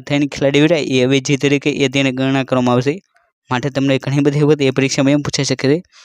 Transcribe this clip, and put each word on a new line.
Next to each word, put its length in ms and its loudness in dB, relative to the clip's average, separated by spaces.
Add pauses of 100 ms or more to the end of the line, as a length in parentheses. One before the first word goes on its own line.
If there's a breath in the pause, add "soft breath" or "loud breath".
ત્રણ 260 -2
ખેલાડીઓ 380 2
રહ્યા 240 -2
એ 100 4
અવેજી 380 0
તરીકે 280 0 (120)
એ 100 0
તેને 240 0
ગણના 320 0
કરવામાં 280 2
આવશે. 180 -2 (540)
માટે 260 -2
તમને 280 0
ઘણી 220 0
બધી 220 2
વખત 200 2
એ 100 2
પરીક્ષામાં 400 2
એમ 80 -2
પૂછાઈ 260 -4
શકે 200 -2
છે 60 2 (280 soft breath)